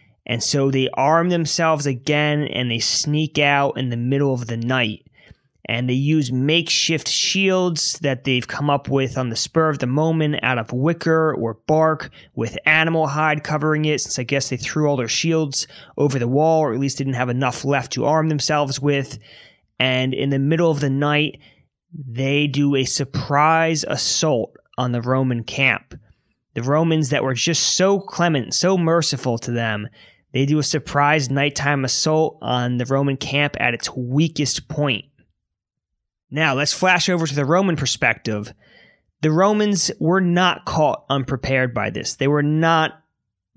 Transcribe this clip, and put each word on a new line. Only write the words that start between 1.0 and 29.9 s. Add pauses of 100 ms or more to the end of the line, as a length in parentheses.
themselves
again
and
they
sneak
out
in
the
middle
of
the
night. (640)
And
they
use
makeshift
shields
that
they've
come
up
with
on
the
spur
of
the
moment
out
of
wicker
or (120)
bark (260)
with
animal
hide
covering
it,
since
I
guess
they
threw
all
their
shields (300)
over
the
wall,
or
at
least
didn't
have
enough
left
to
arm
themselves
with. (580)
And
in
the
middle
of
the
night, (520)
they
do
a
surprise
assault (220)
on
the
Roman
camp. (540)
The
Romans
that
were
just
so
clement,
so
merciful
to
them, (420)